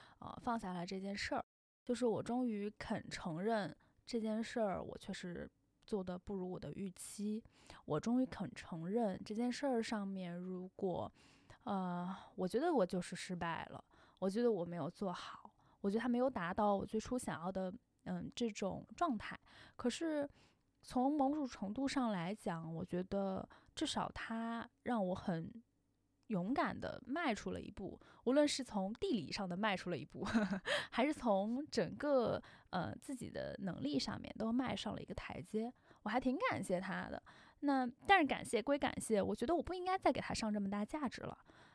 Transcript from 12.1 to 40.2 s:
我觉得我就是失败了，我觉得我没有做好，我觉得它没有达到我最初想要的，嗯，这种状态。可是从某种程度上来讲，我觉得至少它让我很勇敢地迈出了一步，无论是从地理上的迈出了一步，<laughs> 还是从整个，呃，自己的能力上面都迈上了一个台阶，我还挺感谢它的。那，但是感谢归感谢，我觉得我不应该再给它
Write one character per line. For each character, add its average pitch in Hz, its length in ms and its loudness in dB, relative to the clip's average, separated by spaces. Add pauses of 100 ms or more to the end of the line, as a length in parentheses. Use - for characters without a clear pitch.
我 185 120 0
觉 208 120 0
得 339 160 4
我 214 100 6
就 180 160 0
是 - 160 -6
失 - 180 -6
败 170 320 -4
了， - 160 -12 (360)
我 185 100 2
觉 202 140 2
得 240 80 6
我 180 140 2
没 170 120 -4
有 160 140 0
做 185 220 -4
好， - 380 -12 (300)
我 202 100 0
觉 196 60 4
得 226 60 2
它 254 60 2
没 240 100 4
有 254 100 4
达 190 240 0
到 208 240 6
我 196 80 0
最 220 160 -2
初 - 160 -2
想 160 260 -4
要 180 80 -2
的， 185 220 -2 (320)
嗯， 170 300 -4
这 233 160 2
种 185 340 -4 (120)
状 311 200 4
态。 - 220 -8 (380)
可 - 120 0
是 294 400 0 (540)
从 269 340 2
某 277 180 6
种 302 120 0
程 208 260 -6
度 262 160 0
上 254 220 2
来 185 240 0
讲， 165 400 -4
我 175 100 -4
觉 180 180 0
得 196 460 -2 (260)
至 320 120 -2
少 - 260 -2
它 226 560 -4 (140)
让 226 240 2
我 180 80 2
很 170 360 -2 (760)
勇 196 260 2
敢 302 260 2
地 - 280 -4
迈 302 280 0
出 185 180 -4
了 180 80 -4
一 - 100 -10
步， - 280 -10 (260)
无 240 80 4
论 294 140 8
是 - 180 0
从 196 300 -2
地 392 180 -2
理 185 200 0
上 196 160 -2
的 175 80 -4
迈 202 200 2
出 180 140 -6
了 170 60 0
一 - 80 -6
步， - 200 -8
<laughs> 220 640 2
还 247 160 4
是 302 80 2
从 233 560 2
整 185 260 2
个， 262 440 4 (300)
呃， - 300 -2
自 285 140 -8
己 - 160 -8
的 69 300 -4
能 190 220 -4
力 285 160 0
上 - 220 -2
面 - 180 -10
都 226 140 0
迈 247 220 2
上 196 200 -4
了 - 60 -6
一 - 40 -10
个 - 100 -10
台 - 260 -8
阶， 220 320 -4 (300)
我 208 80 -4
还 240 100 2
挺 262 160 2 (140)
感 - 120 0
谢 185 180 0
它 185 280 -4
的。 - 140 -8 (400)
那， 269 240 4 (200)
但 392 120 10
是 311 80 6
感 226 160 0
谢 214 200 2
归 285 160 4
感 - 200 0
谢， 214 220 4
我 196 160 2
觉 - 80 -2
得 294 100 4
我 320 80 4
不 339 120 -6
应 359 100 -4
该 370 140 2
再 359 120 6
给 254 80 2
它 - 140 -2